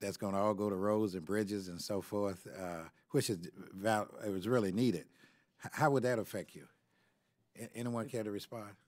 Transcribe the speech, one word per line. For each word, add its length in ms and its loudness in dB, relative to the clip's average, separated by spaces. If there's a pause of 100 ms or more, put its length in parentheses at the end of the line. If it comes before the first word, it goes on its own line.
that's 160 -4
gonna 240 0
all 140 4
go 160 0
to 60 0
roads 380 2
and 100 -6
bridges 440 0
and 120 -8
so 200 -2
forth, 460 -2 (100)
uh, 320 -6 (220)
which 200 2
is 80 0 (360)
val-, 340 2 (160)
it 60 -2
was 160 -2
really 260 4
needed? 340 2 (580)
H-, 100 -10
how 160 4
would 140 4
that 160 2
affect 340 -6
you? 120 -16 (960)
A-, 160 -12
anyone 320 -2
care 140 -2
to 80 -4
respond? 400 -6 (160)